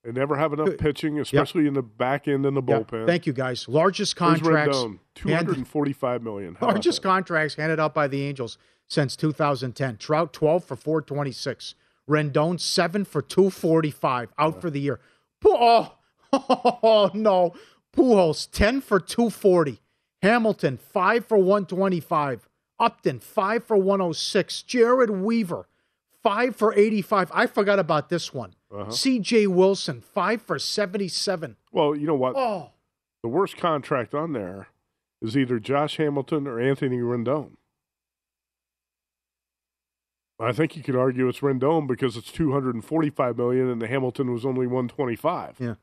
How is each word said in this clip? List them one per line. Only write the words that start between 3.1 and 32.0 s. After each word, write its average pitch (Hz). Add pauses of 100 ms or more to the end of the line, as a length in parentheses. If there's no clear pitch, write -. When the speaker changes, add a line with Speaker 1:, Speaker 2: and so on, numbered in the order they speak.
Speaker 2:
you, 151
guys. 127
Largest 185
Speaker 1:
Who's -
Speaker 2:
contracts 160
Speaker 1:
Rendon? 131
Speaker 2:
hand- 95 (160)
Speaker 1:
Two -
hundred 165
and 127
forty-five 139
million. 101
How -
about 226
Speaker 2:
Largest 320
Speaker 1:
that? -
Speaker 2:
contracts 170
handed 156
out 156
by 151
the 139
Angels 135 (280)
since 143
two 156
thousand 135
ten. 127
Trout, 156
twelve 165
for -
four 151
twenty-six. 139 (340)
Rendon, 151
seven 180
for 147
two 190
forty-five, 151
out 156
Speaker 1:
Yeah. -
Speaker 2:
for 175
the 143
year. 139 (420)
Pu-, 403
oh, 233 (180)
<laughs> -
oh, 233
no. 185 (420)
Pujols, 196
ten 233
for 202
two 233
forty. 165 (420)
Hamilton, 202
five 202
for 214
one 190
twenty-five. 165 (300)
Upton, 175
five 220
for 220
one 196
oh 175
six. -
Jared 247
Weaver, 190 (560)
five 226
for 214
eighty-five. 208
I 226
forgot 202
about 156
this 170
one. 110 (160)
Speaker 1:
Uh-huh. 104
Speaker 2:
C 254
J 214
Wilson, 185
five 202
for 151
seventy-seven. 185 (160)
Speaker 1:
Well, 151
you 147